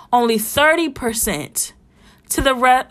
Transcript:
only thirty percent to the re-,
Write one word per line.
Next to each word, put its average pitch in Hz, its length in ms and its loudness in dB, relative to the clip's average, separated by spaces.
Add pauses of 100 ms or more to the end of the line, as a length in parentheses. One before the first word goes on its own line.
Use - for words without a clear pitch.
(120)
only 233 260 2
thirty 311 500 0
percent 220 840 -6 (560)
to - 120 -4
the 269 140 2
re-, 254 360 2